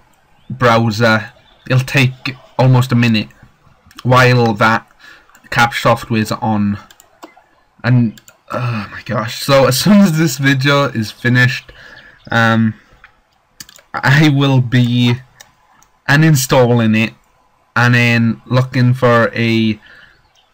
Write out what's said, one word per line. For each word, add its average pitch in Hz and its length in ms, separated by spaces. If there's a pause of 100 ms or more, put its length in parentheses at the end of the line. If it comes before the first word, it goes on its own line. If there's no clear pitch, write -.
(480)
browser, 113 840 (360)
it'll 131 160
take 135 520 (220)
almost 127 340
a - 20
minute 117 340 (760)
while 123 500
that 113 320 (640)
cap 123 240
software's 113 560
on. 104 480 (1040)
And, 120 380 (320)
oh 117 400
my - 120
gosh! 107 380
So 139 240
as 131 120
soon 202 240
as 165 140
this 160 220
video 139 460
is 113 260
finished, 123 640 (580)
um, 113 440 (1160)
I 147 360
will 139 320
be 123 540 (960)
uninstalling 127 880 (120)
it - 60 (600)
and 120 200
then 117 520
looking 127 480
for 117 400
a, 113 460 (720)